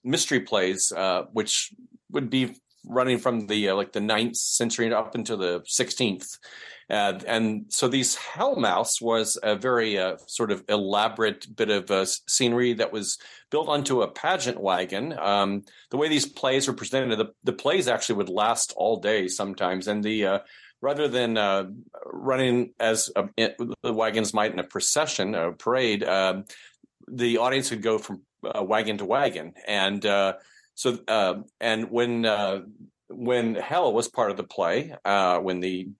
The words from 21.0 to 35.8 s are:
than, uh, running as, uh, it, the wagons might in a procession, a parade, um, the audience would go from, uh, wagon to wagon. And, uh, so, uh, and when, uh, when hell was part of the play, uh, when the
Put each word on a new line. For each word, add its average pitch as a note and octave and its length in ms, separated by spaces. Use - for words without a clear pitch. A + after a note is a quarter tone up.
than, A#2+ 300
uh, G2 280
running B2+ 760
as, A2+ 360
uh, G2+ 120
it, - 200
the B2 100
wagons A2 400
might G#2+ 200
in E2+ 40
a F2+ 60
procession, G#2+ 720
a E2+ 160
parade, A2+ 520
um, F#2+ 420
the A#2+ 260
audience C3 320
would A2 100
go A2 160
from, G#2 240
uh, G2+ 200
wagon G#2+ 340
to G2+ 60
wagon. G2 500
And, G2+ 380
uh, G2 300
so, B2 220
uh, G2+ 340
and A2 300
when, A#2 360
uh, G2+ 360
when A#2 460
hell D3 360
was A2+ 160
part A2 240
of G2+ 60
the - 80
play, G#2+ 580
uh, F#2+ 360
when F#2 200
the F#2 300